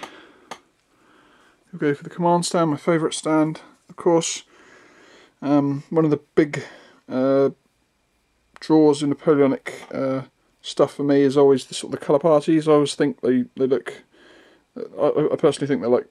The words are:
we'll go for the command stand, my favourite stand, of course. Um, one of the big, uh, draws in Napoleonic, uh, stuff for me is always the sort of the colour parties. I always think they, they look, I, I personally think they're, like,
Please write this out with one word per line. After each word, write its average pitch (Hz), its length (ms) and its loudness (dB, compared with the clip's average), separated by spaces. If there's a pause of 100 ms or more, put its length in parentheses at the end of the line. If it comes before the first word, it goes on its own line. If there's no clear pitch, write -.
(1700)
we'll 175 80 -18
go 147 140 -2
for - 100 -10
the - 60 -14
command 170 360 0
stand, 165 260 0
my 143 40 -2
favourite 160 380 -2
stand, 156 480 -2 (260)
of - 80 -20
course. - 480 0 (1000)
Um, 143 480 0
one 160 140 0
of 151 80 2
the 147 80 0 (160)
big, 147 260 0 (460)
uh, 135 440 0 (1080)
draws 151 420 2
in 147 60 -2
Napoleonic, 139 840 -2
uh, 131 300 -6 (380)
stuff - 340 -2
for 147 80 -8
me 143 180 4
is 139 160 2
always 139 300 4
the - 60 -16
sort - 200 -10
of 139 60 -8
the - 60 -16
colour 147 140 2
parties. 156 480 2
I 156 60 4
always 147 220 2
think 143 260 -2
they, 127 240 0 (100)
they 131 100 -2
look, - 380 -4 (760)
I, - 540 -2
I - 60 -2
personally 143 300 0
think 135 140 -2
they're, 117 80 -4
like, 123 220 2